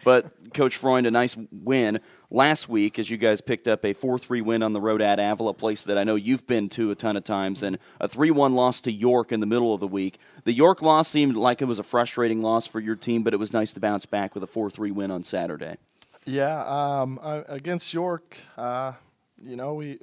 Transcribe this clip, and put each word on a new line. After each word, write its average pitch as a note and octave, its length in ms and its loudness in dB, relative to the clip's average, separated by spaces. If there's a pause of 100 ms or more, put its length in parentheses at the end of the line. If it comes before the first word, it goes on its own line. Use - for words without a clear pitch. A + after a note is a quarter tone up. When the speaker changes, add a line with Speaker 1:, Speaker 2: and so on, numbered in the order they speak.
Speaker 1:
But, - 500 2
Coach C3 240 2
Freund, B2+ 300 2
a A2+ 40 2
nice A#2 240 2 (160)
win A2 480 0 (300)
last D3 400 2
week G#2 300 0
as G#2 100 -4
you A#2 80 -4
guys G#2+ 240 2
picked - 260 -4
up G#2+ 160 2
a G2+ 100 0
four B2+ 260 -2
three B2 220 -4
win A2+ 200 0
on A2 120 0
the G#2 80 -4
road G#2+ 200 0
at G2+ 180 4
Avila, G#2 300 0
a G2 60 -2
place G#2+ 300 -4
that G2+ 120 0
I G2+ 60 2
know G#2+ 100 2
you've A2 320 0
been A2 240 0
to A2 220 -2
a G2 40 -4
ton G#2+ 220 -2
of F2+ 60 -6
times, G2 400 -4
and F#2+ 160 -4 (200)
a - 80 0
three D#3 220 2
one C#3 240 4
loss B2+ 280 2
to B2 100 -4
York A#2 400 2
in A2+ 80 0
the G#2 80 0
middle A#2 260 2
of F#2+ 60 -2
the G2+ 80 -4
week. F#2+ 320 -4 (240)
The A#2+ 100 0
York D#3+ 300 6
loss D#3 240 6
seemed C#3+ 280 2
like A#2+ 240 2
it C#3 60 -2
was A#2 140 -2
a G#2 40 -6
frustrating A#2+ 600 0
loss A2+ 240 0
for A2+ 120 -8
your G#2+ 160 -4
team, A#2 280 -2
but A2+ 100 2
it G#2 40 2
was G#2 140 -6
nice A2 220 0
to G2+ 60 -16
bounce G#2 260 -2
back G2+ 300 -4
with F#2+ 80 -8
a F#2 40 -8
four A2 220 -4
three G#2 220 -6
win G2 180 -4
on F2 140 -6
Saturday. E2 540 -6 (460)
Speaker 2:
Yeah, C#3 420 -2
um, C#3 580 -4
uh, D3+ 240 -8
against D#3+ 480 -8
York, E3+ 420 -6 (200)
uh, B2 360 -6 (500)
you B2 120 -16
know, C3+ 180 -8
we, D3 280 -12